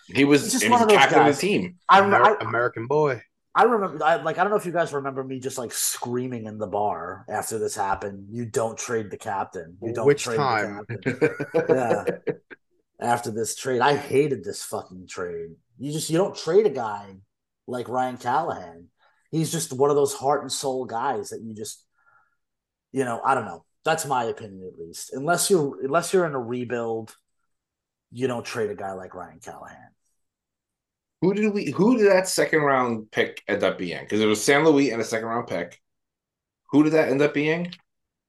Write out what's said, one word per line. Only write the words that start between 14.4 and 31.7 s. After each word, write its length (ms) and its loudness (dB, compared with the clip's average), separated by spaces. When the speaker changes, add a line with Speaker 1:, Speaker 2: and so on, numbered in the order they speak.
Speaker 2:
this 180 -10
fucking 460 -12
trade. 420 -10
You 140 -8
just, 180 -6
you 80 2
don't 180 0
trade 300 4
a 40 4
guy 460 -8
like 220 -8
Ryan 300 -2
Callahan. 680 -4
He's 200 -2
just 220 -4
one 180 2
of 60 4
those 180 2
heart 280 0
and 80 -10
soul 340 -4
guys 460 -6
that 120 -12
you 120 -12
just, 300 -14
you 120 0
know, 200 -4
I 100 4
don't 120 -2
know. 180 -14
That's 220 0
my 180 0
opinion, 480 -10
at 80 -20
least. 320 -14
Unless 380 0
you're, 320 2
unless 300 0
you're 120 4
in 100 -4
a 60 -2
rebuild, 720 -4
you 160 -4
don't 200 -4
trade 240 -4
a 40 -8
guy 180 -8
like 220 -14
Ryan 260 -16
Callahan. 500 -20
Speaker 1:
Who 140 2
did 180 0
we, 180 -4